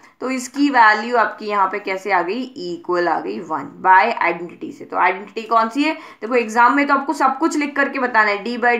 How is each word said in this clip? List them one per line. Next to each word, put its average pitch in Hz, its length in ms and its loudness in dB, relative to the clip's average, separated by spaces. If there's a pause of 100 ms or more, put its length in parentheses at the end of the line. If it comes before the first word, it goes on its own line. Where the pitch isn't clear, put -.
(200)
तो 254 100 -6
इसकी 262 400 -2
वैल्यू 233 460 4
आपकी 214 300 0
यहाँ 208 200 2
पे 196 120 -4
कैसे 196 340 -4
आ 180 100 2
गई? 202 200 -4
इक्वल 175 680 -4
आ 151 120 0
गई 196 200 -8
वन 165 460 -10
by 190 360 4
आइडेंटिटी 175 500 -6
से। - 120 -16
तो 185 120 -10
आइडेंटिटी 190 460 -2
कौन 226 260 2
सी 277 140 -2
है? 311 120 0
देखो 254 400 -10
एग्जाम 240 420 4
में 285 100 2
तो 285 80 2
आपको 285 180 -2
सब 277 260 0
कुछ 330 180 0
लिख 285 200 -4
करके 277 220 -2
बताना 226 320 2
है, 202 140 -4
d 240 140 -4
by 240 200 2